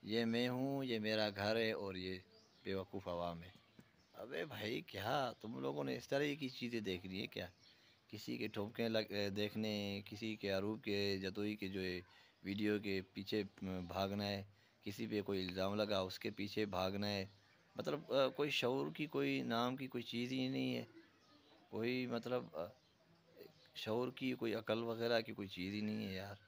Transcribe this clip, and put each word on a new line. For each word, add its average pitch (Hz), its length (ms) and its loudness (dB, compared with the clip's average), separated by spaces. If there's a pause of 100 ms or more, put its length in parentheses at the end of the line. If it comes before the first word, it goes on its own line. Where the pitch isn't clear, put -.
ये 113 220 2
मैं 117 220 4
हूँ, 135 360 0
ये 117 160 0
मेरा 107 300 2
घर 101 280 2
है 110 160 4
और 98 240 -2
ये 92 260 -4 (420)
बेवकूफ़ 95 440 -4
आवाम 85 320 -2
है। 92 120 -14 (640)
अबे 135 300 -6
भाई, 117 360 -4
क्या 120 500 0
तुम 117 280 -8
लोगों 139 240 -2
ने 131 120 -2
इस 120 140 -10
तरह 139 260 2
की 143 140 -4
चीज़ें 120 340 -2
देखनी 92 360 -2
है - 80 -4
क्या? - 240 -6 (580)
किसी 120 280 -6
के 113 100 -2
ठोंके 110 400 0
लग, 110 240 2
ए, 101 180 0
देखने, 104 760 0
किसी 110 280 -4
के 101 140 -2
अरूब 101 300 0
के, 101 400 2
जतोई 101 360 0
के 101 120 -4
जो 95 140 -2
है 90 220 -2 (400)
वीडियो 104 360 2
के 98 220 0
पीछे, 101 460 -2 (160)
म, 92 240 -2
भागना 98 360 0
है, 101 240 -2 (360)
किसी 110 240 -6
पे 107 140 2
कोई 98 180 0
इल्ज़ाम 95 360 0
लगा 104 280 4
उसके 95 280 -4
पीछे 104 340 0
भागना 98 420 0
है। 101 240 0 (460)
मतलब, 147 340 -2
अ, 135 160 6
कोई 139 240 2
शऊर 139 400 4
की, 156 160 -2
कोई 139 360 2
नाम 120 320 2
की 127 120 -6
कोई 123 140 -4
चीज़ 120 320 0
ही 131 160 2
नहीं 131 240 0
है। 117 140 -2 (840)
कोई 123 360 0
मतलब, 120 480 -2
अ, 82 220 -4 (1000)
शऊर 120 340 2
की, 131 220 -2
कोई 117 220 2
अकल 110 260 2
वगैरह 117 420 4
की 113 120 -6
कोई 101 140 -4
चीज़ 95 260 -2
ही 107 80 0
नहीं 107 240 0
है 95 80 -4
यार। 101 240 -6 (100)